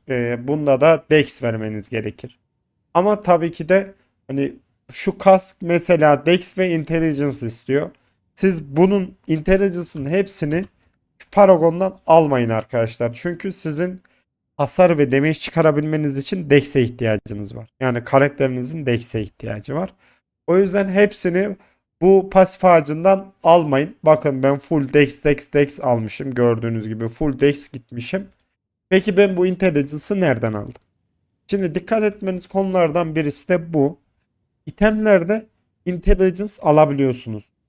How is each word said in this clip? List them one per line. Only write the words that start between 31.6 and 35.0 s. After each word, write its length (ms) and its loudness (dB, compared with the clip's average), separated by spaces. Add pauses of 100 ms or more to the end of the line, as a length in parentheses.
dikkat 280 -2
etmeniz 440 -4
konulardan 680 -2
birisi 340 -2
de 240 -2
bu. 260 0 (640)
İtemlerde 800 2 (400)